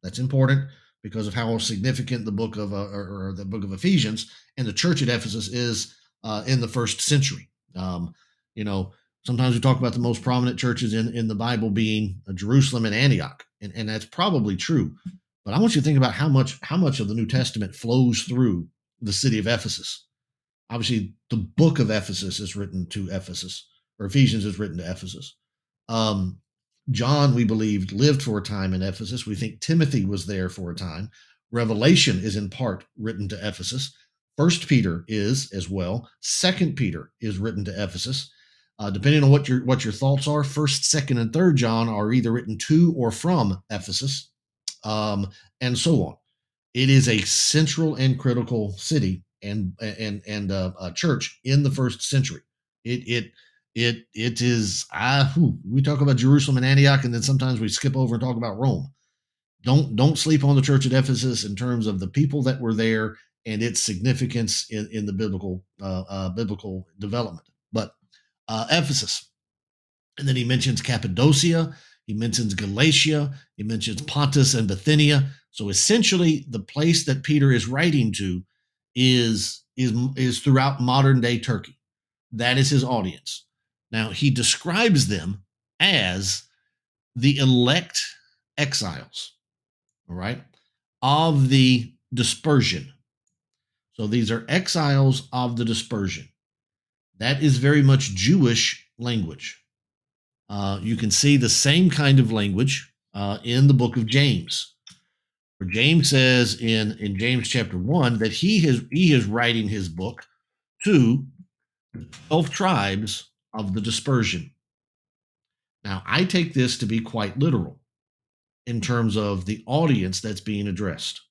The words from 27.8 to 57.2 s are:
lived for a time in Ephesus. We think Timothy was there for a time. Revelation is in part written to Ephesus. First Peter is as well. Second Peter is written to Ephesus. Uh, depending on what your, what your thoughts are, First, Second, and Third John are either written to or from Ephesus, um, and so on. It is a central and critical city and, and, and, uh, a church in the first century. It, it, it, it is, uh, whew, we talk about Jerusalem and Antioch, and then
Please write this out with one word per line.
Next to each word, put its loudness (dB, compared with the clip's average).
lived 4
for -2
a -6
time -4
in -2
Ephesus. -8
We -4
think -8
Timothy 2
was -4
there -4
for -10
a -8
time. -10
Revelation 4
is -4
in -4
part -6
written -6
to -10
Ephesus. -8
First 2
Peter 2
is -2
as -6
well. -4
Second -2
Peter -6
is -6
written -6
to -6
Ephesus. -8
Uh, -6
depending 2
on 8
what 6
your, 0
what 0
your -4
thoughts 0
are, 0
First, -2
Second, 0
and -2
Third 4
John 2
are -2
either 2
written -4
to 6
or 0
from -2
Ephesus, -6
um, -2
and -2
so 2
on. -12
It 4
is 4
a 2
central 0
and 0
critical -2
city -2
and, -6
and, -8
and, -6
uh, -2
a -8
church -2
in 2
the 2
first -4
century. -2
It, -6
it, -4
it, -2
it -4
is, 0
uh, 2
whew, 2
we 0
talk 0
about 4
Jerusalem 4
and 0
Antioch, 6
and -2
then -2